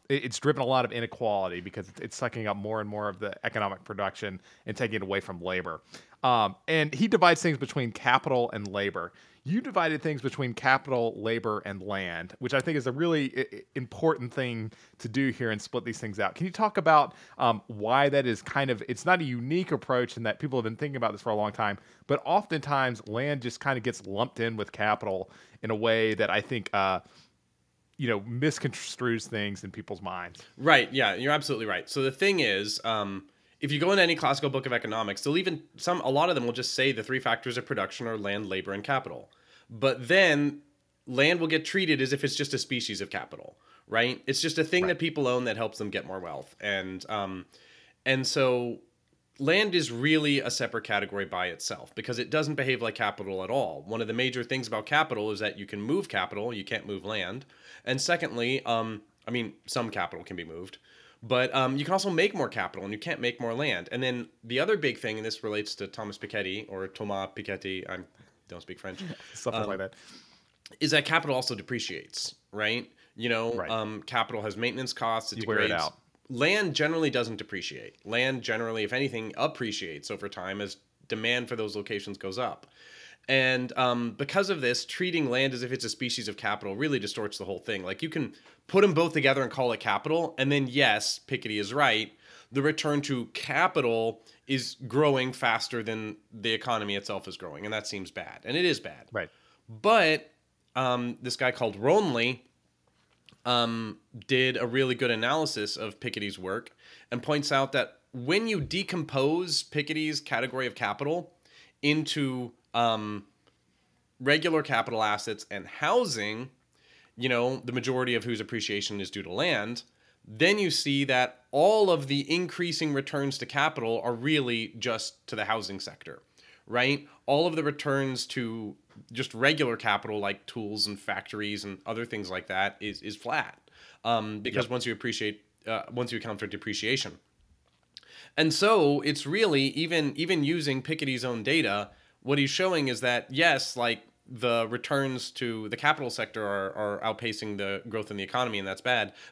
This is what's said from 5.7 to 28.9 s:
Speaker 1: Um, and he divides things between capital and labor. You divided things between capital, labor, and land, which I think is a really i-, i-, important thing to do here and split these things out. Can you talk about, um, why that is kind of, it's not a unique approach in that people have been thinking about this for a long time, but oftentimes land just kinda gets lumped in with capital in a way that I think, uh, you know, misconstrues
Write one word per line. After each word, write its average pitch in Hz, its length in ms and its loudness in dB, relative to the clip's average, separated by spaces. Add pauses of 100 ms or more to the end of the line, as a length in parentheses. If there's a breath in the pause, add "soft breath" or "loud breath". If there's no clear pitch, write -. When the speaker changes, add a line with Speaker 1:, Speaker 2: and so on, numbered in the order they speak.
Speaker 1:
Um, 113 320 4 (120)
and 151 260 2
he 185 140 2
divides 185 340 8
things 156 160 2
between 127 340 -2
capital 127 600 4
and 104 160 -6
labor. 95 460 -2 (300 soft breath)
You 196 180 2
divided 165 400 2
things 147 200 -2
between 127 320 -2
capital, 127 600 4
labor, 107 500 0
and 98 160 -6
land, 92 580 -4
which 127 140 -2
I 135 60 4
think 151 180 0
is 123 80 -2
a 127 60 0
really 147 460 2
i-, 131 160 0
i-, 104 80 -12 (140)
important 127 580 0
thing 117 380 -4 (280 loud breath)
to - 80 -8
do 131 220 2
here 117 220 -2
and 107 100 -2
split - 240 -4
these 117 140 -6
things 107 200 -6
out. 98 160 0
Can 170 100 -2
you 185 60 -4
talk 214 260 2
about, 151 380 8 (220 loud breath)
um, 117 300 4
why 120 420 4
that 139 180 4
is 110 140 0
kind 139 280 0
of, 107 200 -2
it's 123 160 -4
not 180 160 4
a - 20 -2
unique 135 480 -2
approach 123 460 0
in 117 60 -6
that 107 160 0
people 135 200 0
have 113 60 0
been 110 100 -2
thinking 143 220 -4
about 110 160 0
this 101 80 -10
for 120 80 -2
a 107 60 2
long 107 180 0
time, 101 260 0 (280 loud breath)
but 143 180 2
oftentimes 139 840 0
land 131 340 -2
just 117 200 -6
kinda 135 180 0
gets 113 260 -4
lumped 107 360 -2
in 113 160 0
with 104 160 -4
capital 104 580 0 (320 loud breath)
in 110 80 -2
a 110 40 2
way 113 380 4
that 101 160 2
I 101 120 4
think, 113 320 -6
uh, 95 260 4 (1000 soft breath)
you 131 120 -2
know, 104 120 2
misconstrues 120 1040 -2